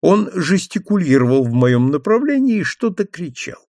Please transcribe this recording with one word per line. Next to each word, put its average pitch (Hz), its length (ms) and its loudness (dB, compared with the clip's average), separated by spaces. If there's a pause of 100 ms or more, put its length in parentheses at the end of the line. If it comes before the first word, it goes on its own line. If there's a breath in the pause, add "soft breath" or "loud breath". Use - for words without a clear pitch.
Он 196 280 2
жестикулировал 151 1120 0
в 117 80 -4
моём 123 360 2
направлении 247 680 0
и 190 60 -2
что-то 202 420 -4
кричал. - 640 -14